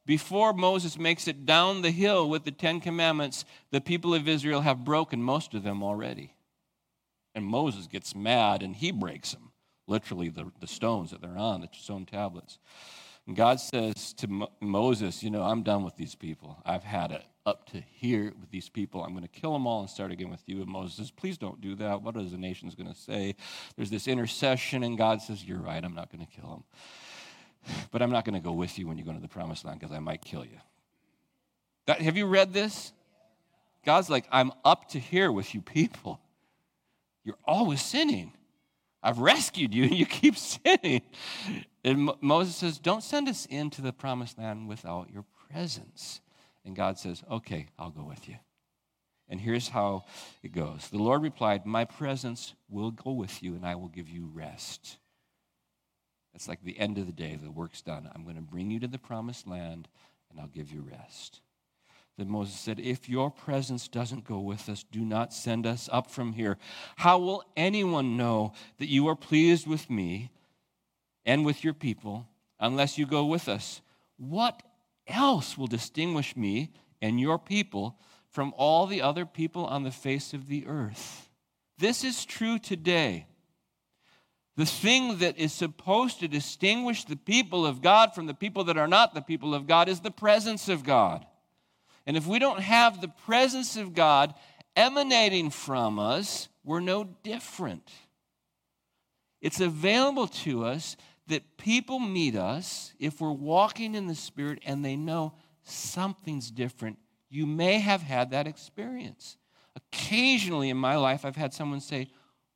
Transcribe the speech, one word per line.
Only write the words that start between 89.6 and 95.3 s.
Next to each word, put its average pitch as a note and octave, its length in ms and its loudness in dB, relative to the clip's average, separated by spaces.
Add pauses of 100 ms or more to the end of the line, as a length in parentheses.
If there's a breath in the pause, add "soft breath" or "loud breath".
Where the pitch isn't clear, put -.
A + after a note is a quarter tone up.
God E3+ 240 8
is F3 120 -2
the G3+ 100 -6
presence G#3 580 4
of D#3 140 0
God. G2+ 420 4 (800 soft breath)
And D#3 120 0
if D#3 100 0
we G#3+ 100 2
don't B3 220 4
have A3 400 6
the F3+ 80 -6
presence B3 720 2
of F#3+ 160 -6
God D3+ 420 6 (400 loud breath)
emanating A3+ 760 6